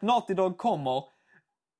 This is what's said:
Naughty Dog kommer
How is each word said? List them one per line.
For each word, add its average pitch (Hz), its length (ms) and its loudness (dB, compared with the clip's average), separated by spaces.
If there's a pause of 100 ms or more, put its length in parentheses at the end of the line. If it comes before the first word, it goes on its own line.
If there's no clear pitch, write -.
Naughty 196 340 0
Dog 185 240 0
kommer 139 460 0 (760)